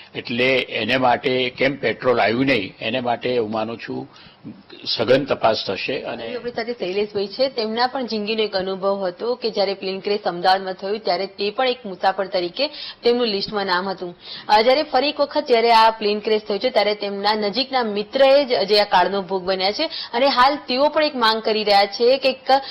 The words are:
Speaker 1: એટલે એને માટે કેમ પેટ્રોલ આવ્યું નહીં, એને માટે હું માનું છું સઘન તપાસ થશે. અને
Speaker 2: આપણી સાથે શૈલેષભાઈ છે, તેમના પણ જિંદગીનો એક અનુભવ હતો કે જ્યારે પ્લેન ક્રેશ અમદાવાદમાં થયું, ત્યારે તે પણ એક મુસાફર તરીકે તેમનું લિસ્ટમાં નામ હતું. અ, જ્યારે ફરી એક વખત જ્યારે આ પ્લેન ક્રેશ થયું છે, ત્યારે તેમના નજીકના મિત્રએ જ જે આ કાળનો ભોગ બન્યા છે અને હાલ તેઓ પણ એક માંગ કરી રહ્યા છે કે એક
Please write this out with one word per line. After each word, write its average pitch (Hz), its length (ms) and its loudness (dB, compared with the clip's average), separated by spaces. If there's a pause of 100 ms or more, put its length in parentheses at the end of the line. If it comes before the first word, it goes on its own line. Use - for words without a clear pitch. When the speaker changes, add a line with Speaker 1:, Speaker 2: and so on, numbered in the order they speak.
(140)
Speaker 1:
એટલે 123 440 0
એને 117 380 -2
માટે 127 540 0
કેમ 135 260 -2
પેટ્રોલ 120 440 0
આવ્યું 113 260 2
નહીં, 104 340 0
એને 117 200 -4
માટે 120 380 -2
હું 107 120 -2
માનું 110 280 -4
છું 131 300 -10 (760)
સઘન 120 380 2
તપાસ 113 420 0
થશે. 113 340 -4
અને 117 360 -8
Speaker 2:
આપણી 233 160 -8
સાથે 233 200 -6
શૈલેષભાઈ 202 540 -4
છે, 254 220 -2
તેમના 240 380 -2
પણ 254 200 -4
જિંદગીનો 214 360 -2
એક 208 140 -2
અનુભવ 190 500 -2
હતો 208 280 -4
કે 240 160 -6
જ્યારે 196 240 0
પ્લેન 190 260 -8
ક્રેશ 202 240 -2
અમદાવાદમાં 185 500 0
થયું, 202 240 -6
ત્યારે 190 280 -2
તે 202 240 -4
પણ 254 180 0
એક 247 180 -4
મુસાફર 190 400 -2
તરીકે 185 420 -2 (340)
તેમનું 240 240 2
લિસ્ટમાં 202 400 -4
નામ 185 220 0
હતું. 180 300 -8 (300)
અ, 214 140 6
જ્યારે 262 200 4
ફરી 277 260 2
એક 294 120 -2
વખત 294 260 0
જ્યારે 233 260 4
આ 226 180 8
પ્લેન 214 280 -2
ક્રેશ 214 240 0
થયું 196 180 -4
છે, 254 100 0
ત્યારે 208 240 2
તેમના 202 400 -2
નજીકના 226 480 -2
મિત્રએ 262 640 4
જ 233 240 0
જે 208 120 4
આ 208 40 4
કાળનો 190 380 2
ભોગ 185 200 -4
બન્યા 185 300 0
છે 302 120 -4 (280)
અને 247 140 2
હાલ 262 300 4
તેઓ 277 320 0
પણ 302 160 0
એક 294 120 -2
માંગ 220 260 2
કરી 214 220 0
રહ્યા 202 220 4
છે 240 300 2
કે 269 120 2
એક 262 220 -2 (200)